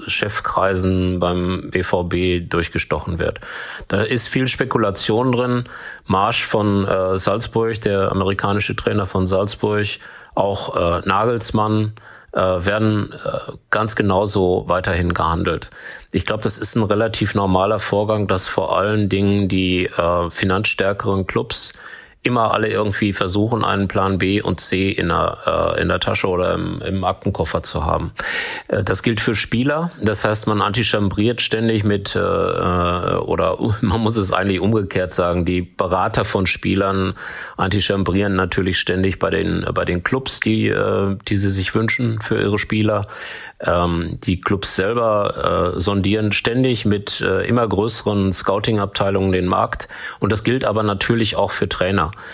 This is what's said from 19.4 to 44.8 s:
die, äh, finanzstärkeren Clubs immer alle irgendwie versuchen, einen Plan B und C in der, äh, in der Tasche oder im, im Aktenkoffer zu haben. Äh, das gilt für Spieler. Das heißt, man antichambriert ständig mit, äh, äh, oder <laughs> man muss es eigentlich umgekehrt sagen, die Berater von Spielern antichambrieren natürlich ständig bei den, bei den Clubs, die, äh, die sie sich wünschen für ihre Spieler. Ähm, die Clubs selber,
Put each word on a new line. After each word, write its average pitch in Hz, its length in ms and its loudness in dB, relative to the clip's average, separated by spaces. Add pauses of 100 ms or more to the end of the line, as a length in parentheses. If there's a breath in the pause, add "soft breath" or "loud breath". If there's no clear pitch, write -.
die, 92 380 0
äh, 87 440 0
finanzstärkeren 98 960 0
Clubs - 460 -2 (520 loud breath)
immer 113 280 2
alle 107 160 0
irgendwie 104 420 0
versuchen, 104 540 0
einen 98 240 0
Plan 95 280 0
B 95 240 0
und 87 200 -2
C 95 280 0
in 87 200 -2
der, 82 680 0
äh, 80 60 0
in 85 80 0
der 90 100 0
Tasche 98 300 0
oder 90 240 0
im, 87 280 -4
im 98 220 -4
Aktenkoffer 92 600 -2
zu - 200 -4
haben. 80 300 -2 (560 loud breath)
Äh, - 160 0
das - 180 0
gilt 113 160 0
für 113 160 0
Spieler. 147 560 0 (100)
Das - 220 0
heißt, 107 240 0
man 107 140 2
antichambriert 104 800 2
ständig 113 420 2
mit, 101 320 0
äh, 98 40 0
äh, 90 1000 0
oder 85 400 0 (120)
<laughs> 107 120 -2
man 113 180 2
muss 110 160 0
es 98 160 0
eigentlich 92 300 2
umgekehrt 95 520 0
sagen, 87 300 2
die 90 200 0
Berater 95 600 0
von 95 240 0
Spielern 95 680 0 (420 loud breath)
antichambrieren 98 800 2
natürlich 92 420 0
ständig 92 400 0
bei 87 100 0
den, 90 440 0
bei 87 100 0
den 87 220 -2
Clubs, - 340 -2
die, 110 300 2
äh, 98 480 0 (100)
die 104 80 0
sie 98 160 2
sich 95 240 -2
wünschen 113 460 0
für - 180 0
ihre 101 180 2
Spieler. 107 500 0 (520 loud breath)
Ähm, 85 640 0
die 90 160 0
Clubs - 380 0
selber, 101 1000 0